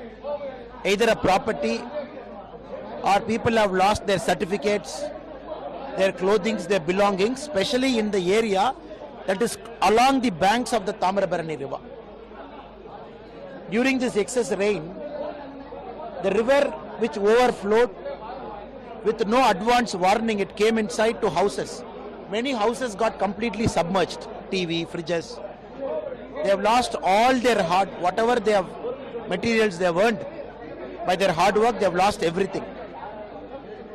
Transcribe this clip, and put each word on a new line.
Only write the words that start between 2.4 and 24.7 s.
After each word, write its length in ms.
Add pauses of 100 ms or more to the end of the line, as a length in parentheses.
or 180
people 320
have 200
lost 320
their 140
certificates, 840 (920)
their 140
clothings, 560
their 140
belongings, 580
especially 600
in 120
the 220
area 420 (520)
that 140
is 160 (240)
along 400
the 80
banks 440
of 120
the 80
Tamarabarani 640
River. 200 (1900)
During 280
this 200
excess 340
rain, 420 (1300)
the 100
river 380 (300)
which 180
overflowed, 720 (1160)
with 200
no 240
advance 460
warning, 440
it 180
came 200
inside 440
to 80
houses. 540 (460)
Many 220
houses 420
got 260
completely 480
submerged, 600 (240)
T 140
V, 200